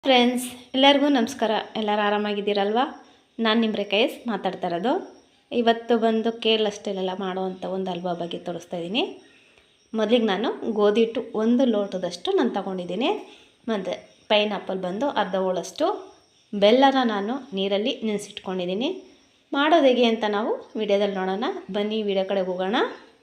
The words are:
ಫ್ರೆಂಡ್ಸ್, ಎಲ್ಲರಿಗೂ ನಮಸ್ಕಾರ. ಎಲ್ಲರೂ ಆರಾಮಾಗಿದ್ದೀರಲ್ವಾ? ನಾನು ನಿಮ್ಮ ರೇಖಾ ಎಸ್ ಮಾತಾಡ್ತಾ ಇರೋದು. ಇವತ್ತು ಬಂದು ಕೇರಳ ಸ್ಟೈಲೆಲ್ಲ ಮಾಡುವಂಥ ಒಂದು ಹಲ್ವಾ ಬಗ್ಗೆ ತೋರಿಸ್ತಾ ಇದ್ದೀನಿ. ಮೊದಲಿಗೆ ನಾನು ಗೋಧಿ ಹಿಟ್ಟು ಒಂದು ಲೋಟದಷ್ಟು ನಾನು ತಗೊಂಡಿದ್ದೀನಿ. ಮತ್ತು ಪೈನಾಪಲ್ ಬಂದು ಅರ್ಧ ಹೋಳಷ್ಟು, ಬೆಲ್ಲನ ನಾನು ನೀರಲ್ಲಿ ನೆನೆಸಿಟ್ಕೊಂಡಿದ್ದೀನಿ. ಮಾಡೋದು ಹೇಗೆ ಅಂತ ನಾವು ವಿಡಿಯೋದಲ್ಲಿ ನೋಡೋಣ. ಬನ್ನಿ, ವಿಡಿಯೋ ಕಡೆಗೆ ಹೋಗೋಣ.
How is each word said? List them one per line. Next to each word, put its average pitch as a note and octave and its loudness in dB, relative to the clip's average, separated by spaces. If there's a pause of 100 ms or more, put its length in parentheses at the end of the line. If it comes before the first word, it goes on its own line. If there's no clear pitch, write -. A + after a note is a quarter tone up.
ಫ್ರೆಂಡ್ಸ್, B3 4 (320)
ಎಲ್ಲರಿಗೂ C#4 6
ನಮಸ್ಕಾರ. A3+ 0 (280)
ಎಲ್ಲರೂ G#3+ 0
ಆರಾಮಾಗಿದ್ದೀರಲ್ವಾ? G#3 0 (600)
ನಾನು A3 4
ನಿಮ್ಮ A3 0
ರೇಖಾ G3+ -2
ಎಸ್ D#4+ -2 (160)
ಮಾತಾಡ್ತಾ F#3 -4
ಇರೋದು. F#3+ 0 (680)
ಇವತ್ತು A3+ 2 (100)
ಬಂದು A3+ 2 (140)
ಕೇರಳ G#3+ 2
ಸ್ಟೈಲೆಲ್ಲ F#3+ -4 (100)
ಮಾಡುವಂಥ F#3 -4 (120)
ಒಂದು F#3+ -4
ಹಲ್ವಾ F3 -6
ಬಗ್ಗೆ F3 -8
ತೋರಿಸ್ತಾ E3+ -8
ಇದ್ದೀನಿ. G3 -2 (960)
ಮೊದಲಿಗೆ A3 2
ನಾನು G#3+ 0 (280)
ಗೋಧಿ G#3 4
ಹಿಟ್ಟು - -2 (200)
ಒಂದು B3 4 (100)
ಲೋಟದಷ್ಟು F#3+ -4
ನಾನು A#3 2
ತಗೊಂಡಿದ್ದೀನಿ. F#3+ -4 (600)
ಮತ್ತು G3 -4 (360)
ಪೈನಾಪಲ್ G#3 0
ಬಂದು G#3+ -2 (140)
ಅರ್ಧ F#3 -2 (100)
ಹೋಳಷ್ಟು, F#3 -2 (720)
ಬೆಲ್ಲನ C4 6 (120)
ನಾನು G#3 -4 (220)
ನೀರಲ್ಲಿ G3+ 0 (120)
ನೆನೆಸಿಟ್ಕೊಂಡಿದ್ದೀನಿ. G3 -4 (680)
ಮಾಡೋದು D4+ 6
ಹೇಗೆ A#3+ 4
ಅಂತ A3+ -2 (120)
ನಾವು C4+ -2 (260)
ವಿಡಿಯೋದಲ್ಲಿ G3+ 0
ನೋಡೋಣ. F#3+ -2 (320)
ಬನ್ನಿ, G#3+ -2
ವಿಡಿಯೋ F#3+ 0
ಕಡೆಗೆ F#3 0
ಹೋಗೋಣ. F#3 -2 (460)